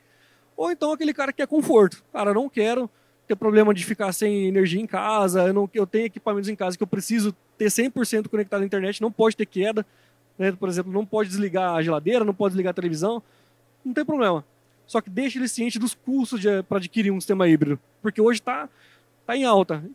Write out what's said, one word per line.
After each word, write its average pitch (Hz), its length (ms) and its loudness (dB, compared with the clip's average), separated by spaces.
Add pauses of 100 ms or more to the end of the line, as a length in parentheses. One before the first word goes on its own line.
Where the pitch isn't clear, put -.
(540)
Ou 339 160 -4
então 302 220 -2
aquele 311 220 -2
cara 269 180 -4
que - 60 -12
quer 277 80 -2
conforto. 247 640 4
"Cara, 208 180 -2
eu 202 40 0
não 247 120 0
quero 240 440 -2 (360)
ter - 100 -2
problema 214 360 6
de 180 120 -4
ficar 196 280 -4
sem 202 360 0
energia 190 320 2
em 226 60 -4
casa, 190 600 2
eu 190 80 2
não, 202 180 0
eu 208 140 0
tenho 220 180 0
equipamentos 208 460 -4
em 208 60 -8
casa 180 200 -4
que - 60 -8
eu 208 40 0
preciso 208 480 -2 (220)
ter 208 140 0
cem 240 200 0
por 247 140 -4
cento 214 240 -2
conectado 202 320 -4
à 196 60 -2
internet, 196 340 -4
não 220 100 -2
pode 220 240 2
ter 214 120 -4
queda, 208 400 -2 (520)
né? 190 140 0
Por 185 160 -6
exemplo, 185 240 -4
não 202 140 -2
pode 214 240 -2
desligar 185 440 -2
a 160 80 0
geladeira, 165 400 0
não 208 120 0
pode 196 180 0
desligar 185 200 -2
a - 20 -20
televisão." 180 480 -2 (600)
Não 254 120 -8
tem 302 100 -2
problema. 226 400 0 (420)
Só 233 140 -2
que - 80 -8
deixe 247 300 -4
ele 254 100 -2
ciente 233 300 -4
dos 226 160 -4
custos 254 440 -4
de, 196 260 0
pra 202 120 -2
adquirir 196 340 -2
um 190 100 -2
sistema 190 280 2
híbrido. 147 320 4 (220)
Porque 214 180 -2
hoje 226 220 4
tá, 254 260 -6 (580)
tá 233 80 -4
em 269 100 0
alta. 190 380 4 (120)